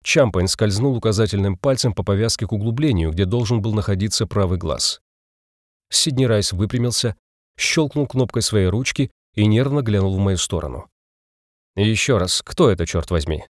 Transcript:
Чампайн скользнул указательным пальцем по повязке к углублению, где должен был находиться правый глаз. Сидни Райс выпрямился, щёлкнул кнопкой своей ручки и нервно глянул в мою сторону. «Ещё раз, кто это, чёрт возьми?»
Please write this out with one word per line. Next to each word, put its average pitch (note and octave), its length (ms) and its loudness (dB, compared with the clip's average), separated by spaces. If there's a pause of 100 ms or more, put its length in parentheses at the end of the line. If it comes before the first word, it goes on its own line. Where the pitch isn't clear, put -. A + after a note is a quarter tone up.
Чампайн F#2+ 440 2
скользнул A2+ 480 0
указательным G2+ 600 0
пальцем C3 360 0
по G2+ 100 -4
повязке G2+ 420 0
к - 60 -6
углублению, A2 600 0
где F#2 140 0
должен A2+ 360 0
был G#2+ 120 -2
находиться G2+ 540 -2
правый F#2 300 0
глаз. D#2+ 440 -4 (880)
Сидни C3 360 0
Райс G#2+ 260 2
выпрямился, A2+ 640 -2 (420)
щёлкнул D3 500 0
кнопкой B2 340 -2
своей G2 260 2
ручки B2 440 -2 (220)
и G#2 120 2
нервно C3 360 4
глянул G2 340 2
в F#2+ 40 0
мою G2 180 2
сторону. D2+ 520 -6 (840)
«Ещё G#2+ 420 2
раз, F2+ 240 0
кто - 280 2
это, E2+ 160 0
чёрт - 260 -4
возьми?» D#2+ 340 -2 (120)